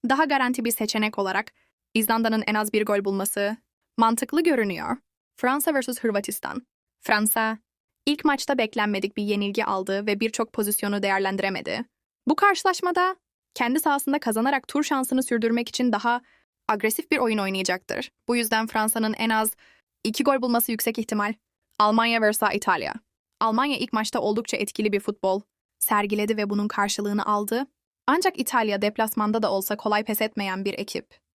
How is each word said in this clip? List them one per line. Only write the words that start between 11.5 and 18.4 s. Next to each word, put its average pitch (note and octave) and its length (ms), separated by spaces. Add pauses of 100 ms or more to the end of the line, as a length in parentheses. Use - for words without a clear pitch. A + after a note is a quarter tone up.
Bu D4 80
karşılaşmada F#4 800 (380)
kendi B3+ 260
sahasında C#4+ 400
kazanarak B3+ 480
tur D4 160
şansını C4 400
sürdürmek A#3 460
için B3+ 220
daha A#3+ 300 (460)
agresif A3 440
bir D4+ 60
oyun A3+ 200
oynayacaktır. F#3+ 760 (160)
Bu A#3+ 80
yüzden A3+ 320